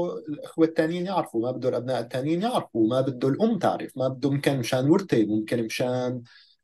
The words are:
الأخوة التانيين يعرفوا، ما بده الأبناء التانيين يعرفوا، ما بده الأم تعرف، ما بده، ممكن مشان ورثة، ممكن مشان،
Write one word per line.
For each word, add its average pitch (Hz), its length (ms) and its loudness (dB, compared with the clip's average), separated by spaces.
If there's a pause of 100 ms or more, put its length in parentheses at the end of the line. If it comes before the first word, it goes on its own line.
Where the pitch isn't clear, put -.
(300)
الأخوة 160 380 0
التانيين 165 380 0
يعرفوا، 160 360 -2
ما 123 100 0
بده 127 180 -2
الأبناء 123 320 -2
التانيين 143 400 -2
يعرفوا، 190 480 0
ما 131 120 2
بده 131 280 -2
الأم 214 300 2
تعرف، 92 380 -2
ما 131 100 0
بده، 135 240 -2
ممكن 139 280 2
مشان 131 300 0
ورثة، 156 360 4
ممكن 107 400 0
مشان، 123 560 -2 (420)